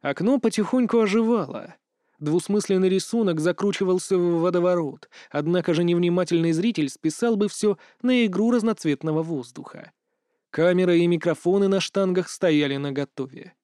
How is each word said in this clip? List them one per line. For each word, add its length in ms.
Окно 360
потихоньку 600
оживало. 760
Двусмысленный 720
рисунок 500
закручивался 760
в 240
водоворот, 680
однако 420
же 100
невнимательный 680
зритель 380
списал 460
бы 120
всё 300
на 240
игру 260
разноцветного 720
воздуха. 680
Камера 460
и 120
микрофоны 600
на 120
штангах 500
стояли 480
наготове. 760